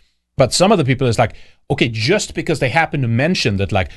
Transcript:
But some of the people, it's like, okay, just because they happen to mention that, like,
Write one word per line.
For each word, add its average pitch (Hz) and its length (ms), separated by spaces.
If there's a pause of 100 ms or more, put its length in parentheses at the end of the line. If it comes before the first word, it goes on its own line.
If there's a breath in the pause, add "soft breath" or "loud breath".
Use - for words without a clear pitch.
(380 soft breath)
But 131 160
some 190 180
of 214 60
the 147 80
people, 131 220
it's 113 100
like, 117 160 (380 soft breath)
okay, 139 180
just 120 460
because 143 240
they 127 100
happen 156 320
to 120 60
mention 117 500
that, 98 140
like, 92 260